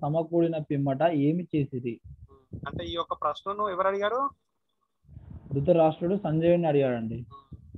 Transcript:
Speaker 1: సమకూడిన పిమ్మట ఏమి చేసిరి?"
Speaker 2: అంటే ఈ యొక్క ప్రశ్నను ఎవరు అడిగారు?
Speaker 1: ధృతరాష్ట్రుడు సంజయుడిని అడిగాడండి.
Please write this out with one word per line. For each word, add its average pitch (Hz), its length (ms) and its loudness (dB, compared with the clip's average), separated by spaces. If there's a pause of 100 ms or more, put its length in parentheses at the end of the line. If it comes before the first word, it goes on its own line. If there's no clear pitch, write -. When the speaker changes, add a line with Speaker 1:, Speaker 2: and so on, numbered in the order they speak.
Speaker 1:
సమకూడిన 165 560 0
పిమ్మట 139 460 -2
ఏమి 165 520 2
చేసిరి?" 123 460 -4 (640)
Speaker 2:
అంటే 165 180 -8
ఈ 170 80 -8
యొక్క 170 200 -4
ప్రశ్నను 196 560 -4
ఎవరు 185 180 0
అడిగారు? 208 420 0 (1200)
Speaker 1:
ధృతరాష్ట్రుడు 165 600 4
సంజయుడిని 170 520 2
అడిగాడండి. 120 580 0 (520)